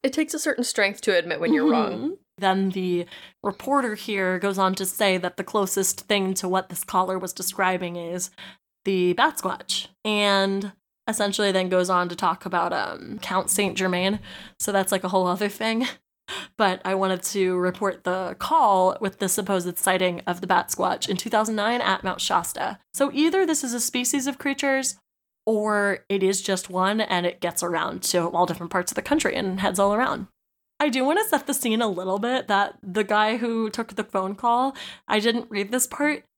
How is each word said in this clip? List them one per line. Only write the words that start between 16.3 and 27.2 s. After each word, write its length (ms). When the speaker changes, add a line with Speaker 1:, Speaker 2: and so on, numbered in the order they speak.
Speaker 2:
But 300
I 80
wanted 300
to 340
report 460
the 340
call 600
with 200
the 100
supposed 480
sighting 500
of 140
the 60
Bat 240
Squatch 360
in 120
two 100
thousand 260
nine 280
at 200
Mount 200
Shasta. 560
So 180
either 320
this 180
is 120
a 60
species 460
of 120
creatures, 580
or 640
it 140
is 180
just 300
one 320
and 240